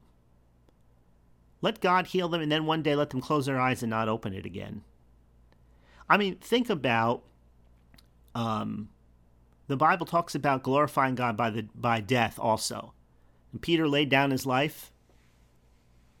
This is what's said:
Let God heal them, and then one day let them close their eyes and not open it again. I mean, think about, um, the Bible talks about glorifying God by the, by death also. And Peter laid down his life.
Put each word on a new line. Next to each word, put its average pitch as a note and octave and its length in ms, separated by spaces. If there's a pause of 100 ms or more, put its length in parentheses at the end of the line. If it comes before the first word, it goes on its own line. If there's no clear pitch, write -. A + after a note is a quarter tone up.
(1600)
Let G#3+ 220
God F3+ 240
heal F3+ 240
them, E3+ 120
and D3+ 100
then D#3 160
one D#3+ 160
day D3 120
let C#3+ 140
them B2+ 120
close D3 260
their C3+ 120
eyes B2+ 220
and A#2 80
not A2 180
open A2 280
it F#2+ 100
again. G2 380 (1200)
I E3 100
mean, G3 180
think A#3 340
about, B2 540 (1120)
um, G#2+ 540 (760)
the C#3+ 100
Bible E3 280
talks E3+ 300
about C3+ 260
glorifying C3+ 540
God A#2 220
by A2+ 120
the, A2 120 (120)
by A#2 280
death A2+ 360
also. A2 540 (640)
And A2+ 80
Peter D#3+ 260
laid C#3+ 220
down C#3 220
his C3 140
life. C3+ 460 (1300)